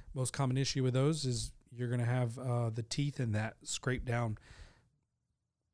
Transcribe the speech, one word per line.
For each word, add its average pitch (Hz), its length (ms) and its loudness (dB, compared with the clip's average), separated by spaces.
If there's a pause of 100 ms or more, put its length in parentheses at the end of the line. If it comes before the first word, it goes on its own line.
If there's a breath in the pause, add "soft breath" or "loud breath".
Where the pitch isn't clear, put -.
(160 loud breath)
Most 127 180 -2
common 131 240 2
issue 135 240 0
with 127 140 2
those 143 280 4
is 117 280 -2 (200)
you're 120 160 -4
gonna 123 160 2
have, 120 360 2
uh, 120 320 0
the 117 100 -4
teeth 143 380 -2
in 113 140 2
that 110 280 0
scrape - 420 -2
down. 120 360 0 (1300 loud breath)